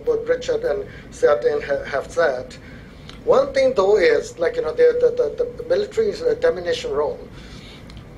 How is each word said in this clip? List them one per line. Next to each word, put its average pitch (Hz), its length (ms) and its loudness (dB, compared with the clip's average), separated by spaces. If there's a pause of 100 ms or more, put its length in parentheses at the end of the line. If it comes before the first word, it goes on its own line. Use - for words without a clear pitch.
what 151 240 0
Richard 165 380 -2
and 143 180 -2 (280)
Seatin 147 520 2
ha-, 139 260 -4
have 135 220 -6
said. 135 420 0 (680)
One 262 300 4
thing, 262 200 2
though, 196 240 4
is, 165 400 2
like, 165 200 -2
you 156 60 -2
know, 156 100 -4
the, 160 260 6
the, 160 460 2
the, - 180 -10
the - 60 -6
military's, 202 520 0
uh, 156 200 2
domination 165 500 0
role. 139 280 -2 (1000)